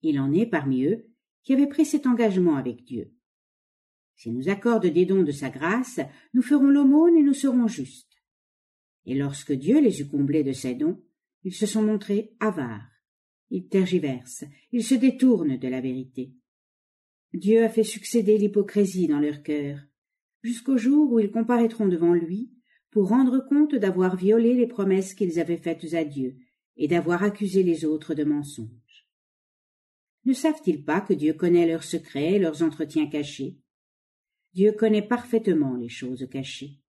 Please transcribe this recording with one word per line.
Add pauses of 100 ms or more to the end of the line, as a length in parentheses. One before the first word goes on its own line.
Il
en
est
parmi
eux (360)
qui
avaient
pris
cet
engagement
avec
Dieu. (1000)
S'il
nous
accorde
des
dons
de
sa
grâce, (340)
nous
ferons
l'aumône
et
nous
serons
justes. (840)
Et
lorsque
Dieu
les
eut
comblés
de
ses
dons, (400)
ils
se
sont
montrés
avares. (640)
Ils
tergiversent, (260)
ils
se
détournent
de
la
vérité. (1000)
Dieu
a
fait
succéder
l'hypocrisie
dans
leur
cœur, (640)
jusqu'au
jour
où
ils
comparaîtront
devant
lui (380)
pour
rendre
compte
d'avoir
violé
les
promesses
qu'ils
avaient
faites
à
Dieu (400)
et
d'avoir
accusé
les
autres
de
mensonges. (1160)
Ne
savent-ils
pas
que
Dieu
connaît
leurs
secrets
et
leurs
entretiens
cachés ? (920)
Dieu
connaît
parfaitement
les
choses
cachées. (120)